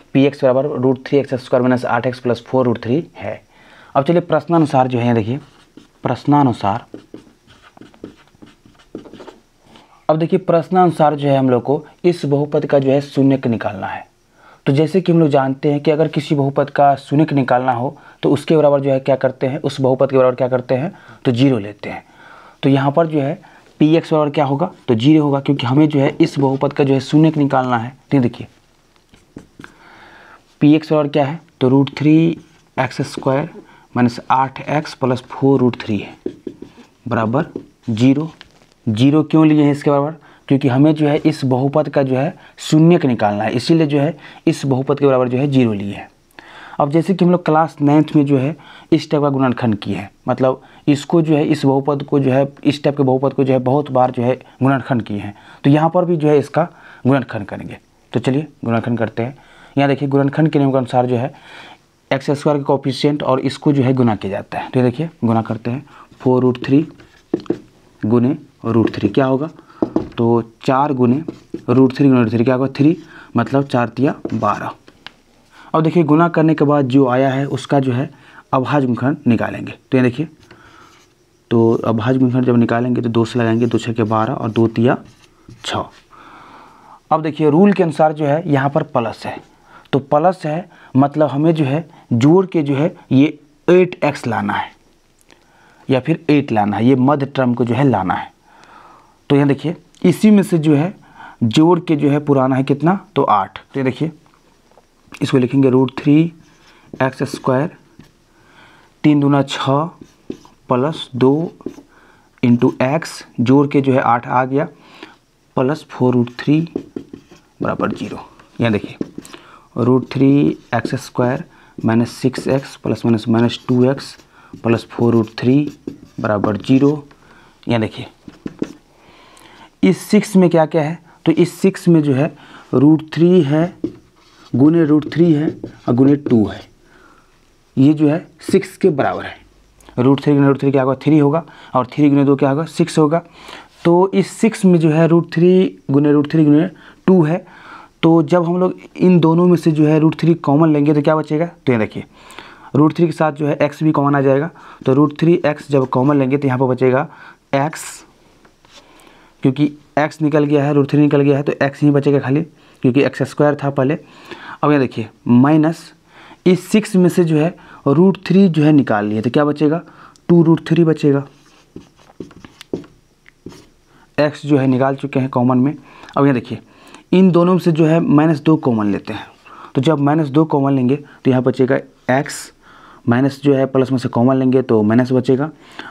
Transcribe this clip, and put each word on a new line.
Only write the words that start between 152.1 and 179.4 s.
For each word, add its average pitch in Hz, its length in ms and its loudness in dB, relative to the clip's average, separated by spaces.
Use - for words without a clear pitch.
root 151 160 4
three 170 140 0
के 156 60 -2
साथ 156 200 -2
जो 147 140 -6
है 147 100 -2
एक्स 147 260 -2
भी 156 100 2
common 143 220 0
आ 139 60 2
जाएगा, 135 300 0
तो 131 100 2
root 147 220 0
three 170 280 2
x 147 240 -4
जब 135 180 0
common 139 300 0
लेंगे 135 200 0
तो 139 100 -2
यहाँ 127 100 0
पर 135 80 0
बचेगा 127 420 0
एक्स, 135 280 -4
क्योंकि 147 300 0
एक्स 147 240 -4
निकल 151 220 0
गया 147 200 0
है, 147 100 -2
root 143 120 2
three 143 140 0
निकल 147 200 2
गया 139 160 2
है 143 60 -4
तो - 100 -4
एक्स 139 200 -4
ही 147 80 4
बचेगा 143 280 2
खाली, 131 240 -2
क्योंकि 135 220 2
एक्स - 180 -4
स्क्वायर 147 400 0
था 143 80 -4
पहले। 139 280 -2
अब 143 100 2
ये 147 60 2
देखिए 117 300 -4
minus 151 520 2
इस 180 220 0
सिक्स 214 280 -2
में 180 120 4
से 175 160 2
जो 160 140 0
है 165 160 -2
root 175 280 4
three 196 220 4
जो 156 140 0
है 151 100 4
निकाल 110 340 2
लिए 107 140 -2
तो 120 100 -2
क्या 147 140 2
बचेगा, 147 360 -2
two 170 160 6
root 165 220 2
three 165 200 2
बचेगा। 147 380 0
एक्स 147 280 -2
जो 143 120 2
है 131 80 0
निकाल 135 300 0
चुके 135 240 -6
हैं 131 100 -4
common 127 280 2
में। 139 160 0
अब 139 80 2
यहाँ 139 100 2
देखिए 117 240 -8
इन 185 180 6
दोनों 170 220 2
में 180 80 2
से 170 120 0
जो 160 140 2
है 160 140 2
माइनस 151 400 2
दो 156 180 2
common 110 340 -2
लेते 95 200 -8
हैं, 104 140 -12